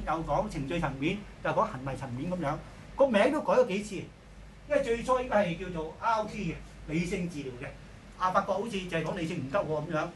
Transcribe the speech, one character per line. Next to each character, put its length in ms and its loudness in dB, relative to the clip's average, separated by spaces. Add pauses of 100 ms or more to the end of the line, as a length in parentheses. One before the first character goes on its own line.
又 60 2 (100)
講 260 0
程 180 -4
序 120 -2
層 160 0
面， 220 0 (260)
又 80 0
講 140 4
行 200 -4
為 100 -4
層 180 -8
面 180 -4
噉 80 -2
樣。 160 0 (400)
個 120 8
名 240 6
都 100 2
改 120 2
咗 140 8
幾 160 -2
次， 120 -8 (760)
因 60 4
為 60 6
最 220 0
初 160 4
應 100 -2
該 180 4
係 180 -2
叫 40 -6
做 300 -6
R 260 2
T 280 -4
嘅， 20 -8 (320)
理 180 0
性 240 -2
治 100 -8
療 80 -6 (140)
嘅。 60 -8 (500)
啊， 140 2
發 100 4
覺 120 0
好 100 0
似 80 -6
就 260 -2
係 60 0
講 120 -2
理 120 -2
性 180 -4
唔 60 -6
得 80 2
喎 60 2
噉 300 -2
樣， 200 0